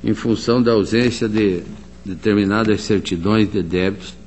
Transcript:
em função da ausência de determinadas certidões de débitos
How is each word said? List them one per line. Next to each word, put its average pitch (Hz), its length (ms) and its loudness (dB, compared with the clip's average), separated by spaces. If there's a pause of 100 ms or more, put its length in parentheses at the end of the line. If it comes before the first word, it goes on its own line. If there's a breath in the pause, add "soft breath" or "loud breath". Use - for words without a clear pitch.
em 113 100 0
função 117 480 0
da 117 100 2
ausência 113 580 2
de 104 320 0 (420)
determinadas 101 760 2
certidões 101 720 0
de 101 100 -2
débitos 90 520 -4 (140)